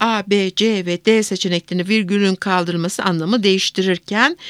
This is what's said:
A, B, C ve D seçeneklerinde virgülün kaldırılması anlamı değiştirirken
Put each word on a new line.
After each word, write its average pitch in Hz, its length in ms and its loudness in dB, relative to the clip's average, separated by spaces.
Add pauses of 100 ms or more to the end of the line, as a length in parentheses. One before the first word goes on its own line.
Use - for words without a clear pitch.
A, 220 260 0
B, 196 280 0
C 208 320 0
ve 175 180 -4
D 220 180 4
seçeneklerinde 180 680 -2
virgülün 202 460 2
kaldırılması 175 680 -2
anlamı 185 400 0
değiştirirken 190 960 0 (120)